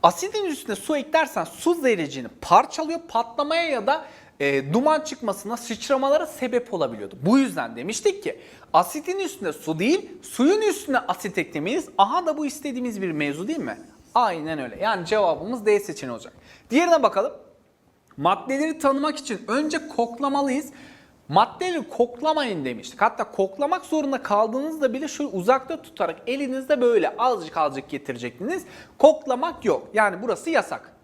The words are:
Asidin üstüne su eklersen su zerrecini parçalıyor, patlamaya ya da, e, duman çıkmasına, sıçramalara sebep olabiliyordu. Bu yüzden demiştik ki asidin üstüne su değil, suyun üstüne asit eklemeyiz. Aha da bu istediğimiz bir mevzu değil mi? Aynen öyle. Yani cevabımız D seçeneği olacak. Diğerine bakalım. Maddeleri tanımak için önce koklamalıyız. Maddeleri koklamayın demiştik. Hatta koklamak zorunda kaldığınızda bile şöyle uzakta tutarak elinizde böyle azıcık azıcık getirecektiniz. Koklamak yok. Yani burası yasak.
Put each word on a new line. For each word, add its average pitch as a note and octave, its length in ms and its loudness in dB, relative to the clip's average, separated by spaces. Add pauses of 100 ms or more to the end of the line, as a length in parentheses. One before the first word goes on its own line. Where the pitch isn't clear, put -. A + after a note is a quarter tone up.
Asidin G4+ 420 2
üstüne C4+ 300 -6
su D4+ 220 -4
eklersen D4+ 460 0
su - 300 -2
zerrecini E3 540 0 (140)
parçalıyor, D#4+ 680 2
patlamaya D4 560 -2
ya B3+ 240 -2
da, D4+ 180 0 (340)
e, C#3 340 0
duman D4+ 280 4
çıkmasına, A3+ 560 -6
sıçramalara C4+ 680 0
sebep A#3+ 480 -4
olabiliyordu. A2+ 480 -4
Bu G3+ 160 6
yüzden D3+ 380 0
demiştik A3+ 480 -2
ki - 160 -6 (340)
asidin D4+ 460 2
üstüne G3+ 340 -4
su D#3 260 -6
değil, D#4 320 0 (100)
suyun F4+ 400 2
üstüne D#4+ 380 0
asit - 380 -4
eklemeyiz. F#3+ 600 -2
Aha D4 280 4
da D4+ 120 0
bu D4+ 80 -4
istediğimiz B3 560 -6
bir F3+ 100 -2
mevzu D3+ 360 -2
değil D#4 120 -4
mi? A#2+ 180 -6 (380)
Aynen E3 440 2
öyle. A#2+ 220 -8
Yani G3 240 0
cevabımız G3+ 600 0
D G#3 140 4
seçeneği C#3+ 340 -8
olacak. - 200 -14 (380)
Diğerine D#4+ 320 4
bakalım. A3 300 2 (840)
Maddeleri C4+ 640 0
tanımak C#4+ 380 0
için - 300 -8
önce D4+ 400 -2
koklamalıyız. C#4 840 -2 (600)
Maddeleri A#3+ 600 2
koklamayın B3 760 0
demiştik. - 360 -4
Hatta A3 300 0
koklamak C#4+ 540 0
zorunda C#4 380 -2
kaldığınızda B3+ 720 0
bile C#4 140 -4
şöyle D4 220 -4
uzakta C4 520 2
tutarak E3+ 340 -4 (120)
elinizde C4 540 0
böyle A3 360 4
azıcık G#3+ 400 0
azıcık C#3 320 -2
getirecektiniz. C#3 760 -6 (340)
Koklamak D4+ 680 4
yok. E3+ 280 2
Yani G3 280 2
burası A3+ 280 -2
yasak. A#3+ 420 -2 (120)